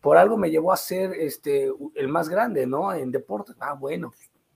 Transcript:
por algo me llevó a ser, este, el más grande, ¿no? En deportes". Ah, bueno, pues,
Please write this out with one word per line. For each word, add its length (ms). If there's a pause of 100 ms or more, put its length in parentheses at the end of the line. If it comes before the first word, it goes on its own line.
por 160
algo 200
me 120
llevó 240
a 40
ser, 360
este, 580 (220)
el 140
más 220
grande, 360
¿no? 280
En 180
deportes". 480
Ah, 140
bueno, 360
pues, 220 (240)